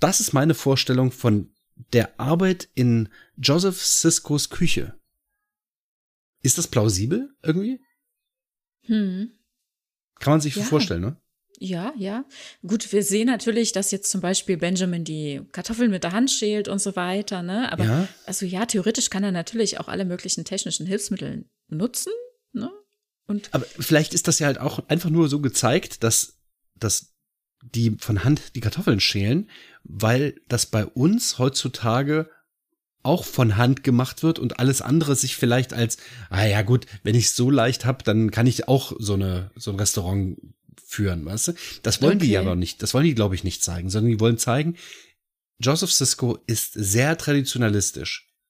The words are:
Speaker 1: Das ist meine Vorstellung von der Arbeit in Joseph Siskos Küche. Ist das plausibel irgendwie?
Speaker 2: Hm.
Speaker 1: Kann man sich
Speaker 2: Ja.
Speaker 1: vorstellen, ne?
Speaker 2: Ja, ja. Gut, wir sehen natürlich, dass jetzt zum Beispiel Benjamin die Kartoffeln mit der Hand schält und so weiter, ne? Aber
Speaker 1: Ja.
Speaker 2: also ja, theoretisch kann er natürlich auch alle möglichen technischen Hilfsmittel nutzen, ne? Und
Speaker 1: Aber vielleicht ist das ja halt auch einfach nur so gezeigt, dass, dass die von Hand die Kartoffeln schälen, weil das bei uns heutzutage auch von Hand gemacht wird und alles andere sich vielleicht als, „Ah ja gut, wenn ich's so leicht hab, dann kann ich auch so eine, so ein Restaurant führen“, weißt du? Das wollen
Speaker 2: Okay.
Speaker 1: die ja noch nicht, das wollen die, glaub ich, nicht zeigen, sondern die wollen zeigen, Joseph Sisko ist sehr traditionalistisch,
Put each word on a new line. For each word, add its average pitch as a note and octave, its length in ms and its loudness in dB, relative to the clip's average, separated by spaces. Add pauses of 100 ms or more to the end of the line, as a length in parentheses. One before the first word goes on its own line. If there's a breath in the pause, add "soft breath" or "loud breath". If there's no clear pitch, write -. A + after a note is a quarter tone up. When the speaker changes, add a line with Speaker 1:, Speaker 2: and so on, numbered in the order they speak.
Speaker 1:
Das F#3+ 180 4
ist A#3 140 -2
meine C#3+ 220 4
Vorstellung C3 580 2
von G#2 380 0 (420)
der - 260 2
Arbeit F3+ 560 0
in A#2 340 2 (280 soft breath)
Joseph F3 480 2
Siskos - 680 0
Küche. - 440 2 (1500)
Ist - 160 2
das E3+ 80 -2
plausibel A#2 760 0
irgendwie? G3+ 380 -2 (1040)
Speaker 2:
Hm. G#3 440 -2 (880)
Speaker 1:
Kann - 160 2
man D#3+ 60 4
sich D3 160 -2
Speaker 2:
Ja. G#3 80 -4
Speaker 1:
vorstellen, C#3+ 380 0
ne? A#2+ 140 -4 (420)
Speaker 2:
Ja, F#3+ 400 -6
ja. G3+ 260 -6 (420 loud breath)
Gut, A3 260 -4
wir G3+ 100 2
sehen G#3+ 240 0
natürlich, A3+ 460 0
dass G3 180 -2
jetzt G3 200 -4
zum F#3+ 120 -2
Beispiel F#3 340 0
Benjamin F3 480 -2
die D3+ 380 -6 (100)
Kartoffeln A3+ 380 0
mit F#3 140 -2
der E3+ 80 -4
Hand B3 180 2
schält G#3 380 -2
und G3 120 -2
so F#3+ 160 -4
weiter, F#3 460 -4
ne? G3+ 280 -4
Aber - 140 -2
Speaker 1:
Ja. C#3+ 240 2 (160)
Speaker 2:
also F#3+ 220 -6
ja, F#3 180 -4
theoretisch A3+ 460 0
kann G3 140 -2
er G3+ 80 -2
natürlich G3 460 -4
auch - 100 -10
alle F#3+ 180 -4
möglichen F3+ 380 -6
technischen F3 420 -6
Hilfsmittel F#3 580 -6 (240)
nutzen, A3+ 440 -6 (400)
ne? A#3+ 180 -6 (560)
Und G#3 260 -6
Speaker 1:
Aber B2 140 -2 (120)
vielleicht D#3 360 2
ist E3 120 0
das E3 120 2
ja D3+ 80 0
halt C#3 120 0
auch - 300 -6
einfach E3 220 0
nur D#3+ 180 4
so C#3+ 120 -2
gezeigt, C3+ 640 0
dass, - 360 0 (380)
dass - 380 -4 (480)
die A#2 360 0
von G2+ 260 -2
Hand C#3+ 320 0
die B2 40 -8
Kartoffeln A2+ 400 0
schälen, A2+ 500 0 (340 loud breath)
weil F#2+ 640 0
das A#2+ 180 0
bei G#2+ 200 0
uns F#3+ 520 0
heutzutage C3 920 0 (720 soft breath)
auch D#3+ 220 0
von A2+ 320 2
Hand B2 280 4
gemacht B2 380 2
wird D#3+ 160 2
und - 200 -4
alles C3 240 2
andere D3 320 2
sich B2+ 220 -2
vielleicht B2 380 2
als, A#2 240 -2 (320 loud breath)
„Ah F#2+ 160 2
ja G#2 160 2
gut, A#2+ 240 2 (160 loud breath)
wenn A2 120 2
ich's A#2+ 220 2
so B2 140 4
leicht B2+ 340 2
hab, C3 200 -2
dann A2 260 4
kann A#2 160 2
ich - 220 0
auch C3+ 300 2
so G#2 160 -2
eine, F#2+ 420 -2
so A#2 140 -10
ein F#2+ 80 -4
Restaurant G2 600 -2 (460)
führen“, F2+ 400 -4
weißt G2 240 -4
du? F3 40 -2 (300 loud breath)
Das - 200 -2
wollen E3 160 6
Speaker 2:
Okay. F3 80 2
Speaker 1:
die A2 60 4
ja G2 100 2
noch F2+ 140 0
nicht, F2+ 260 -4
das G#2+ 120 -4
wollen C3+ 120 4
die, D#3 80 2
glaub G#2+ 180 2
ich, F#2 120 -4
nicht F2+ 180 -6
zeigen, F2 280 -4
sondern A2 200 2
die A2 100 2
wollen A2+ 180 4
zeigen, D3+ 380 0 (840 loud breath)
Joseph D#3 320 0
Sisko - 540 0
ist - 280 -4
sehr A2+ 420 2
traditionalistisch, B2 1160 -2 (160)